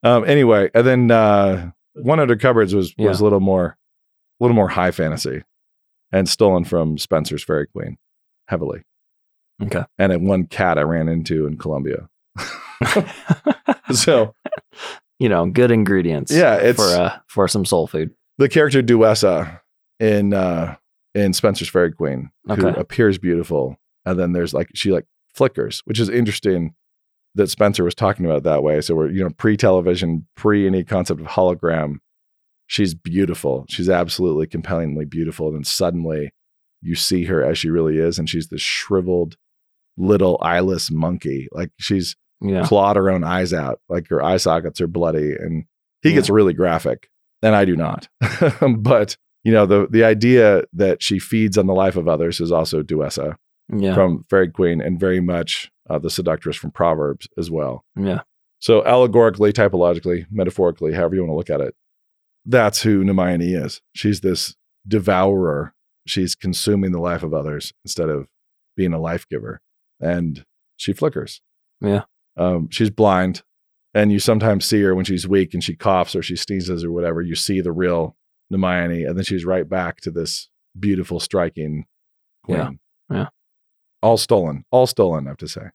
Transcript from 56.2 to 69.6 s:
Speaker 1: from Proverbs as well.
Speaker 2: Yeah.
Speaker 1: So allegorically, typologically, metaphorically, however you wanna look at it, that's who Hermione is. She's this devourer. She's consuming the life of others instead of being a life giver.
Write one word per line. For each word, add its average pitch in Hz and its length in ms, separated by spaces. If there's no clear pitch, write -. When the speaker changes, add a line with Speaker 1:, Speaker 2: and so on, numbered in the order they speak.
Speaker 1:
from 80 140
Proverbs 78 580
as 82 120
well. 71 340
Speaker 2:
Yeah. 95 240
Speaker 1:
So 110 240
allegorically, 113 680
typologically, 87 800
metaphorically, 90 640
however 85 200
you 95 80
wanna 80 140
look 85 140
at 71 100
it, 69 140
that's 110 360
who 101 240
Hermione 90 480
is. - 260
She's 104 260
this 92 340
devourer. 95 880
She's 92 280
consuming 95 580
the 85 80
life 85 220
of 78 120
others 73 380
instead 82 240
of 71 180
being 92 160
a 82 80
life 82 280
giver. 57 320